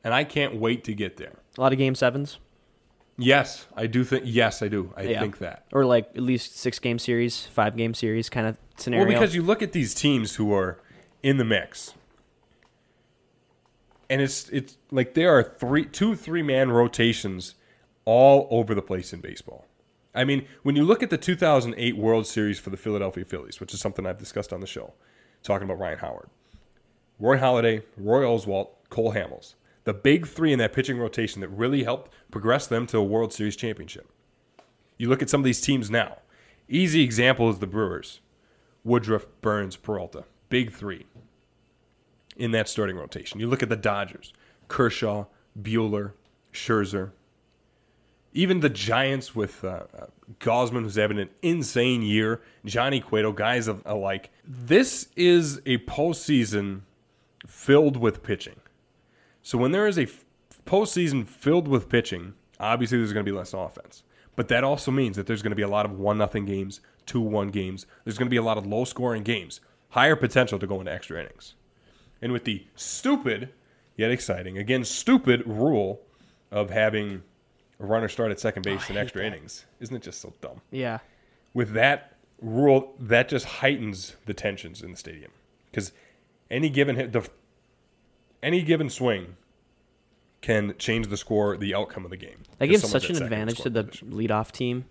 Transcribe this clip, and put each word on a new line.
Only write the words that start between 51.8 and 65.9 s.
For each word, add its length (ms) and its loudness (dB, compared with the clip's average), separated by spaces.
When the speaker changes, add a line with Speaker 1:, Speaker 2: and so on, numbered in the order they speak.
Speaker 1:
year, 380 0
Johnny 340 0
Cueto, 320 0
guys 360 -2
of, 180 -6
alike. 440 -4
This 720 2
is 500 4
a 140 2
postseason 1040 0
filled 500 4
with 240 0
pitching. 380 -8
So 160 -6
when 140 2
there 160 2
is 100 0
a 60 2
f-, 220 -8
postseason 600 0
filled 420 2
with 220 2
pitching, 440 -2
obviously 400 0
there's 140 -2
gonna 100 -2
be 80 -2
less 220 -8
offense. 500 -12
But 140 -4
that 140 4
also 280 0
means 240 2
that 100 -4
there's 160 -2
gonna 140 -2
be 80 0
a 40 0
lot 180 0
of 120 -8